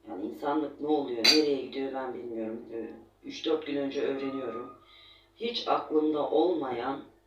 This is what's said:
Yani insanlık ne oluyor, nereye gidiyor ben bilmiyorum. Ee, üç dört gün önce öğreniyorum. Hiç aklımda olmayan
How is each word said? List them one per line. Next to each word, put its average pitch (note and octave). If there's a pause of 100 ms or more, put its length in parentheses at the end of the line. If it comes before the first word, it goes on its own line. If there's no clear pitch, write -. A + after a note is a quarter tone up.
Yani F#2+
insanlık C#3+
ne C#3+
oluyor, C3
nereye D3
gidiyor C3+
ben B2+
bilmiyorum. A2+
Ee, A2+ (340)
üç C3+
dört D#3
gün C#3+
önce C#3
öğreniyorum. C3+ (580)
Hiç -
aklımda D3+
olmayan C#3+ (220)